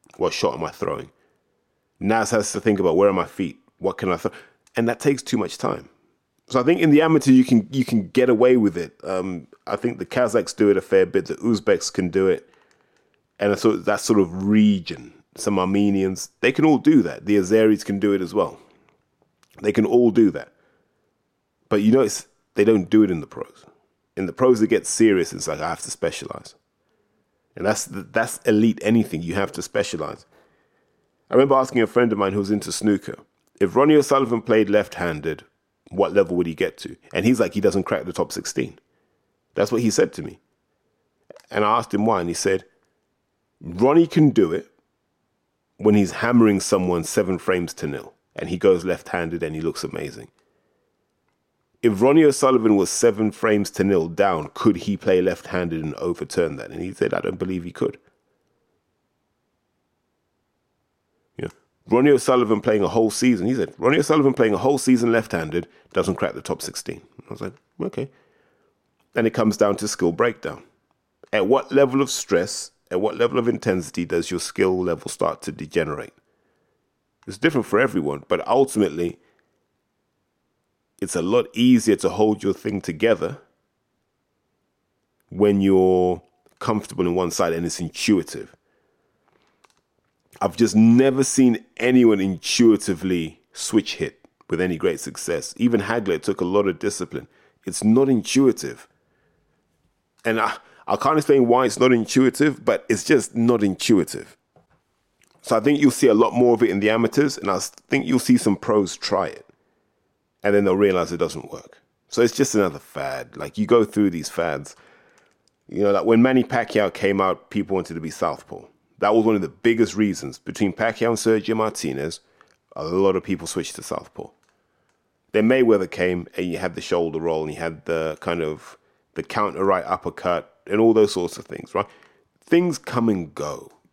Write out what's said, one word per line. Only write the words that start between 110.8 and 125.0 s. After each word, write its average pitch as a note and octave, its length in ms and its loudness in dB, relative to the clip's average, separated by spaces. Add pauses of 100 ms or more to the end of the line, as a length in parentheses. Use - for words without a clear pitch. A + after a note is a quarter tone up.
it E2+ 60 -6
doesn't E2 340 -6
work. - 300 -20 (260)
So - 140 -2
it's A#2+ 140 2
just C3+ 200 -2
another F2+ 240 0
fad. C2+ 580 -12
Like, D2 200 -12
you G#2+ 80 -2
go A#2 180 4
through G#2 260 0
these E2+ 200 -6
fads. D2 460 -6 (920)
You F#2+ 160 -4
know, G2+ 80 2
like, F#2 140 0
when A2+ 160 4
Manny B2+ 220 4
Pacquiao A2 500 -2
came G2 260 -2
out, F#2 300 -4
people G2 260 -4
wanted F2 200 -6
to E2 60 -8
be D#2+ 80 -10
southpaw. - 560 -8 (340)
That G#2 140 2
was A2+ 120 2
one G#2+ 100 2
of G2+ 60 -2
the E2 80 -8
biggest A2+ 460 0
reasons. F#2 440 -4
Between - 320 -4
Pacquiao A2+ 380 -2
and A2+ 80 -2
Sergio A2 400 0
Martinez, D#2+ 640 -6 (560)
a C#2+ 80 -10
lot F#2 320 0
of F2 60 -6
people E2 240 -6
switched - 280 -8
to - 80 -16
southpaw. - 460 -12 (1040)